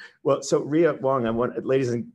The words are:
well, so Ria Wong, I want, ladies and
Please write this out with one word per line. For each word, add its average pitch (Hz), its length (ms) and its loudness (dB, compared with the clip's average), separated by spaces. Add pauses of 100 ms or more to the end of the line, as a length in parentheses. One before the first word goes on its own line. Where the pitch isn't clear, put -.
(240)
well, 135 180 2
so 151 200 0
Ria 151 320 2
Wong, 131 340 0
I - 40 0
want, 123 340 -2
ladies 131 240 0
and 117 260 -4